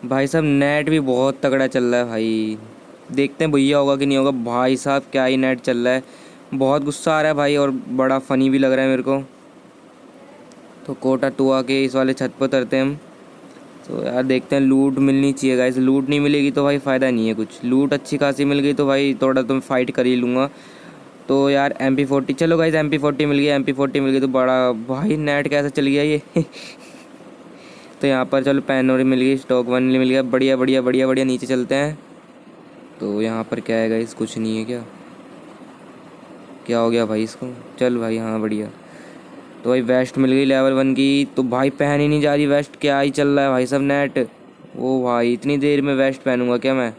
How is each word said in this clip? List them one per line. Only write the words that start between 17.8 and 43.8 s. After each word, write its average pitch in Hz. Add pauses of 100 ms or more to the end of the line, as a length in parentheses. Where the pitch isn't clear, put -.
अच्छी 143
खासी 139
मिल 143
गई 143
तो 143
भाई 135
थोड़ा 131
तो 127
मैं 131
fight 127
कर 127
ही 127
लूँगा। 123 (800)
तो 139
यार 139
एमपी 135
फ़ोर्टी, 139
चलो 165
guys 160
एमपी 151
फ़ोर्टी 147
मिल 143
गई, 143
एमपी 139
फ़ोर्टी 135
मिल 135
गई 135
तो 135
बड़ा 127 (160)
भाई 156
net 147
कैसे 143
चल 139
गया 139
ये। 151 (160)
<laughs> 165 (1600)
तो 143
यहाँ 131
पर 135
चलो 139
पैनोरी 131
मिल 131
गई, 135
stock 127
one 127
मिल 131
गया, 131
बढ़िया, 131
बढ़िया, 131
बढ़िया, 127
बढ़िया, 131
नीचे 127
चलते 127
हैं। 147 (1040)
तो 101
यहाँ 113
पर 120
क्या 113
है 113
guys, 113
कुछ 113
नहीं 110
है 110
क्या? 120 (1800)
क्या 117
हो 117
गया 117
भाई 107
इसको? 127 (240)
चल 123
भाई, 113
हाँ 110
बढ़िया। 107 (960)
तो 120
भाई 131
vest 127
मिल 131
गई 135
level 135
one 135
की, 139 (120)
तो 139
भाई 127
पहन 143
ही 147
नहीं 151
जा 147
रही 147
vest, 143
क्या 139
ही 139
चल 143
रहा 143
है 135
भाई 127
साहब 135